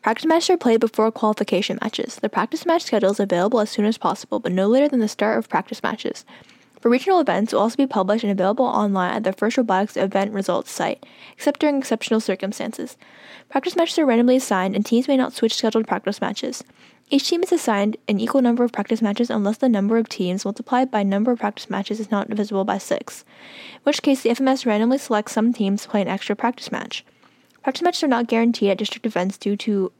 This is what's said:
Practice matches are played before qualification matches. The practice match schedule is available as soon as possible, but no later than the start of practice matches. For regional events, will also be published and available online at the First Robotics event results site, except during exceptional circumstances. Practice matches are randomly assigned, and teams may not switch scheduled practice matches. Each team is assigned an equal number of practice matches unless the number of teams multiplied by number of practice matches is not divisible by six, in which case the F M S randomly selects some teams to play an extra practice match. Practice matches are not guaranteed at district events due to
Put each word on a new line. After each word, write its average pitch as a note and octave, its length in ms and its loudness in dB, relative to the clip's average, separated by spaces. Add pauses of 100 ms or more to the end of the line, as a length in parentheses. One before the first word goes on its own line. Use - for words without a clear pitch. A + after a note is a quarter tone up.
Practice A#3 240 -2
matches E4 240 2
are F4 80 6
played A3+ 220 4
before A3+ 300 2
qualification G#3 680 -2
matches. - 360 -6
The A3 120 -4
practice A3 380 -4
match E4+ 160 2
schedule G3+ 300 2
is - 60 -4
available G3+ 400 2
as G#3+ 120 0
soon G#3 160 0
as A3 100 0
possible, - 420 -4
but G3+ 140 -4
no F#3+ 160 2
later C4 180 4
than C4+ 140 0
the G#3+ 80 0
start A3 300 0
of A3+ 100 -6
practice - 340 -4
matches. - 440 -6 (560)
For A#3 80 4
regional F4 300 4
events, G3+ 340 0
will A2 60 4
also A3+ 180 0
be C4+ 80 4
published G#3+ 360 0
and G#3 80 0
available G3+ 360 0
online G3 480 0
at A3 100 -4
the F#3+ 80 0
First G#3+ 240 -2
Robotics G#3 400 0
event G3 380 0
results G3 360 -2
site, - 360 -6 (260)
except - 260 -2
during D4 200 2
exceptional A3+ 420 -2
circumstances. - 800 -6 (500)
Practice F4 280 -4
matches E4+ 220 0
are D#4+ 60 4
randomly B3 320 4
assigned, G3 400 0
and G#3 80 0
teams A#3+ 240 2
may C4+ 80 4
not C4 160 0
switch - 220 0
scheduled A3 340 0
practice G3 320 -4
matches. G3+ 420 -6 (460)
Each C#4 180 2
team F4 180 0
is - 60 -4
assigned G#3+ 460 2 (120)
an G3+ 120 0
equal B3+ 220 2
number A#3+ 200 2
of A#3+ 100 0
practice A3 280 -2
matches A3+ 300 0
unless G#3+ 260 0
the C4 140 2
number G#3 260 2
of A3+ 140 0
teams F3+ 340 -2
multiplied B3 460 0
by G#3 120 0
number G3+ 300 2
of A#3 60 -2
practice - 320 -6
matches G3+ 280 -4
is G#3 120 -8
not G3+ 180 0
divisible G3+ 360 -2
by G3+ 120 -2
six, - 480 -6 (480)
in - 120 -20
which D4 180 0
case C4+ 180 2
the A#3 80 0
F A#3+ 140 0
M C4 60 4
S C4 180 0
randomly A3+ 320 2
selects G#3+ 340 -2
some A#3 220 2
teams G3+ 300 0
to - 40 -18
play G3+ 140 2
an F3 60 -2
extra G3 280 -4
practice - 340 -4
match. - 320 -8 (600)
Practice C4+ 200 -2
matches F4 220 0
are D4 40 2
not A#3+ 200 2
guaranteed A3+ 420 2
at F#3+ 80 2
district - 280 -6
events G3 300 -2
due G3+ 200 -2
to G3+ 440 -2